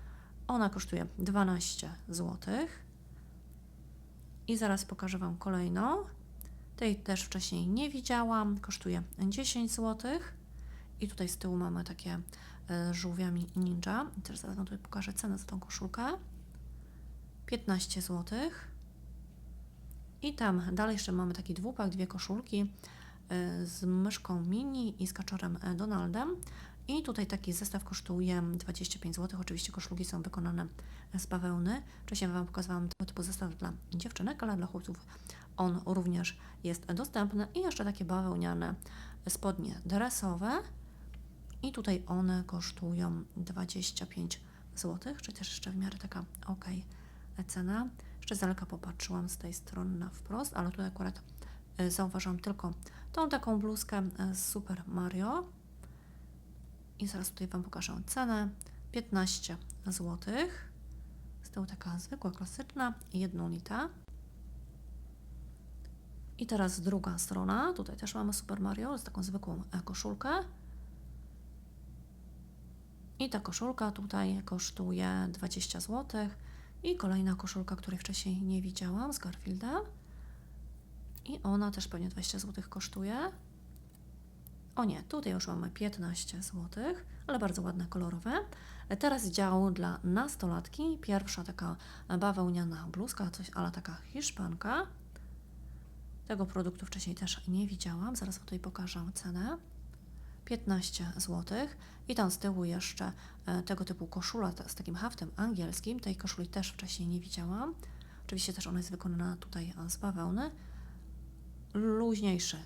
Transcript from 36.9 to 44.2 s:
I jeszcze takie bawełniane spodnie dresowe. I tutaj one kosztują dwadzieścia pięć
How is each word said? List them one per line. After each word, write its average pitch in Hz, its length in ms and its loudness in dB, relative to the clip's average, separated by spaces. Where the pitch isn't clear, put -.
I 349 40 2
jeszcze 349 260 2
takie 202 200 2
bawełniane 175 720 4
spodnie 190 560 0
dresowe. 202 680 4
I 269 80 2
tutaj 202 360 4
one 185 400 6
kosztują 170 760 0
dwadzieścia 180 680 -2
pięć 175 360 -2